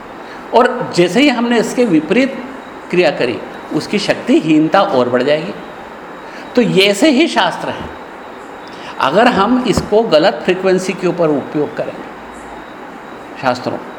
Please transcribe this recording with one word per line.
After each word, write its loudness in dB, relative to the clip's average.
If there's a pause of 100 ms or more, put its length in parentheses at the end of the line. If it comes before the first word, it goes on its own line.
(580)
और 2
जैसे 4
ही 6
हमने 0
इसके 2
विपरीत 2 (460)
क्रिया 4
करी, -2 (340)
उसकी -2
शक्तिहीनता 4
और 2
बढ़ 2
जाएगी। 0 (1040)
तो 4
ये 4
ऐसे 4
ही 4
शास्त्र 0
है, -8 (1120)
अगर 4
हम 2
इसको 2
गलत 4
फ्रीक्वेंसी 0
के -2
ऊपर 2
उपयोग -2
करेंगे, -8 (1400)
शास्त्रों, -2 (220)